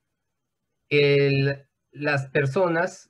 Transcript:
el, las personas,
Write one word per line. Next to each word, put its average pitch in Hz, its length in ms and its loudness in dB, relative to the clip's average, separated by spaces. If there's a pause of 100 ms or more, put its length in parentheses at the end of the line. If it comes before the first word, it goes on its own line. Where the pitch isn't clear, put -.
(880)
el, 139 760 2 (260)
las 143 360 -4
personas, 165 840 -2